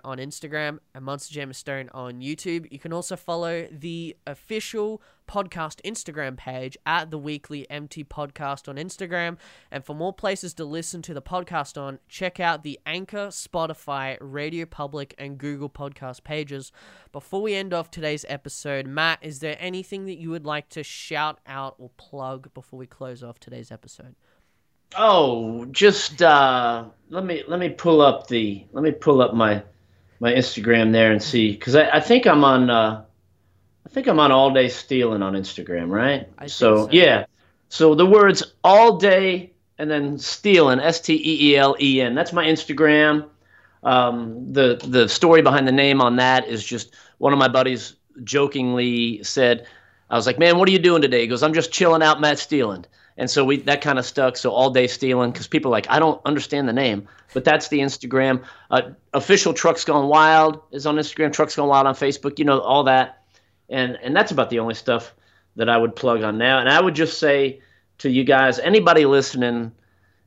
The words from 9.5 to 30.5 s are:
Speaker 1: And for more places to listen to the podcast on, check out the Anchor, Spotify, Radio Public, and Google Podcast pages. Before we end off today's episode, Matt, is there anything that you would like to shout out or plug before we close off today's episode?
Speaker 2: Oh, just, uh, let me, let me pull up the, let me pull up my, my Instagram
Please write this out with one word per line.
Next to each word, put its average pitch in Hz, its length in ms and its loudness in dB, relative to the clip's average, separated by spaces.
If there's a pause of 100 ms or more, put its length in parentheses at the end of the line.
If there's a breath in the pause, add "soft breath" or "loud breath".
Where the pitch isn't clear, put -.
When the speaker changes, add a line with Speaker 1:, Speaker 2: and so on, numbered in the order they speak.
Speaker 1:
And 139 120 -14
for 147 120 -16
more 175 160 -10
places 190 420 -10
to 160 100 -14
listen 160 380 -14
to 170 100 -18
the 143 100 -14
podcast 175 540 -10
on, 139 220 -14 (100)
check - 300 -12
out 170 240 -4
the 147 240 -16
Anchor, 190 420 -12
Spotify, 151 920 -10
Radio 147 440 -12
Public, 143 540 -14
and 139 200 -16
Google 143 300 -12
Podcast 139 540 -18
pages. 143 480 -12 (400 soft breath)
Before 185 320 -10
we 214 140 -6
end 190 180 -8
off 165 160 -8
today's 151 380 -8
episode, 139 580 -12
Matt, 156 360 -4
is 147 180 -16
there 151 180 -10
anything 185 480 -14
that 180 120 -14
you 165 120 -14
would 160 160 -12
like 151 220 -10
to 151 160 -16
shout 151 640 -10
out 135 300 -14
or 127 180 -20
plug 135 580 -16
before 131 240 -20
we 127 80 -20
close 123 380 -18
off 117 160 -20
today's 120 320 -20
episode? 123 420 -20 (840)
Speaker 2:
Oh, 123 680 0
just, 170 560 0
uh, 127 640 4 (240)
let 180 160 -8
me, 160 200 -8
let 175 140 -6
me 175 80 -4
pull 160 320 2
up - 280 4
the, 104 440 -6
let - 100 -8
me 156 80 0
pull 143 300 2
up 113 140 2
my, 107 280 0 (560)
my 120 140 0
Instagram 117 600 0